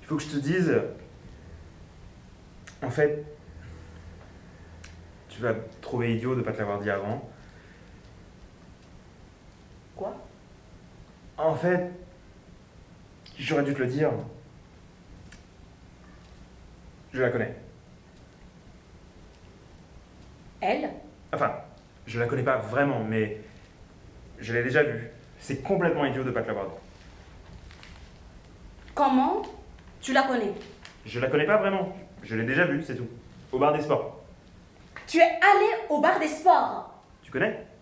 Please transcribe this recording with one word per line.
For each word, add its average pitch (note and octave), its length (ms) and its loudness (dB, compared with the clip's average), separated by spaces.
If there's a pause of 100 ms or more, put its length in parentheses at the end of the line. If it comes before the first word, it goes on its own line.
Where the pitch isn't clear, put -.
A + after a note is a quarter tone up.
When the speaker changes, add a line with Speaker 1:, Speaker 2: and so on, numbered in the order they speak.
Speaker 1:
Il - 60 -20
faut D#3 100 -2
que - 60 -2
je - 60 -10
te D3 80 -4
dise, D#3 360 2 (2000)
en A#2 60 -4
fait, D3+ 340 2 (2000)
tu G#2 120 -12
vas A#2 120 2
me - 80 -4 (200)
trouver A#2 340 0
idiot B2 200 -2
de A#2+ 60 0
pas A2 100 -2
te G#2+ 80 -4
l'avoir G2+ 200 -2
dit G2+ 100 -2
avant. G2+ 380 -2 (2750)
Speaker 2:
Quoi ? G3 180 -6 (1200)
Speaker 1:
En D#3 180 2
fait, F3+ 340 2 (1500)
j'aurais C#3+ 260 0
dû C#3+ 100 0
te C3 60 -4
le B2+ 80 2
dire. C#3 240 2 (3000)
Je C3 80 0
la B2 80 4
connais. A#2+ 260 -2 (3000)
Speaker 2:
Elle ? B3+ 280 0 (440)
Speaker 1:
Enfin, - 200 2 (540)
je A2+ 120 -4
la A#2+ 80 2
connais B2 160 0
pas C3 140 2
vraiment, B2 460 0
mais A2 340 0 (1000)
je A2 140 -6
l'ai A#2+ 100 4
déjà C#3 200 6
vue. A#2 260 -2 (300)
C'est - 220 -6
complètement E3 440 2
idiot C3 180 -2
de C3 80 -2
pas A#2 100 0
te A2+ 60 -4
l'avoir G2+ 200 -4
dit. F#2 60 -10 (2250)
Speaker 2:
Comment C#4+ 460 4 (600)
tu C4 120 -4
la C4+ 100 6
connais ? A#3 300 0 (520)
Speaker 1:
Je A2+ 140 -6
la B2+ 80 0
connais D3+ 180 4
pas G#3 120 4
vraiment. G3 380 0 (260)
Je A2+ 140 -8
l'ai A2 100 0
déjà C#3+ 200 4
vue, D3 200 0
c'est B2+ 100 -6
tout. A#2+ 120 -6 (440)
Au B2+ 80 0
bar D3 140 6
des D3 80 0
sports. - 400 -2 (840)
Speaker 2:
Tu D#4 100 2
es F4 60 12
allé G4+ 440 8 (220)
au D4 100 4
bar D#4+ 200 6
des D#4 80 2
sports ? - 600 4 (320)
Speaker 1:
Tu - 100 -20
connais ? F#3+ 340 0 (160)